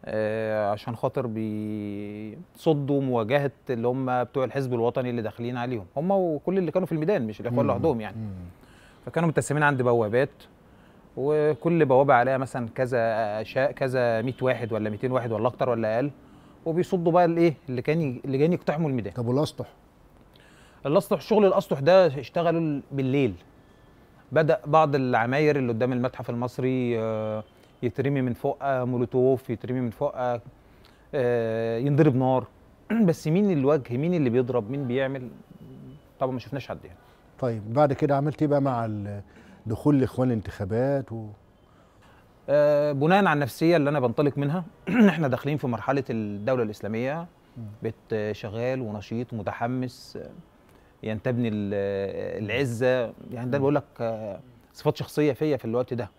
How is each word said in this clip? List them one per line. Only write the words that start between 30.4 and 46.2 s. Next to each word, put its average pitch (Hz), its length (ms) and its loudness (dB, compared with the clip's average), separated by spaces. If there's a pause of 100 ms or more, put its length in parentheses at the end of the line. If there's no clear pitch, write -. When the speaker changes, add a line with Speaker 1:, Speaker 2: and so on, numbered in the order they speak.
Speaker 1:
آه، 113 640 0
ينضرب 143 380 2
نار. 127 300 0 (440)
<clears throat> 220 180 2
بس 156 200 -2
مين 196 300 2
الوجه، 131 380 0
مين 165 180 -2
اللي 139 160 0
بيضرب، 120 400 0
مين 139 160 -6
بيعمل؟ 131 420 -4 (920)
طبعا 131 120 -2
ما 131 60 -4
شفناش 131 300 -10
حد 85 160 -10
يعني. 87 140 -20 (400)
Speaker 2:
طيب 113 360 -4
بعد 143 180 4
كده 139 240 0
عملت 143 260 -2
ايه 151 60 2
بقى 143 140 2
مع 123 220 0
ال-، 101 360 -6 (460)
دخول 110 300 2
الاخوان 127 320 2
الانتخابات 120 840 -2
و 110 140 -10 (1200)
Speaker 1:
آه، 147 440 4
بناء 156 260 4
على 185 140 4
النفسيه 147 440 2
اللي 143 140 4
انا 147 100 0
بنطلق 135 380 2
منها، 151 260 -2 (120)
<clears throat> - 120 -10
ان 208 200 8
احنا 160 200 2
داخلين 139 280 -2
في 135 100 -4
مرحله 127 440 -2
الدوله 110 520 -2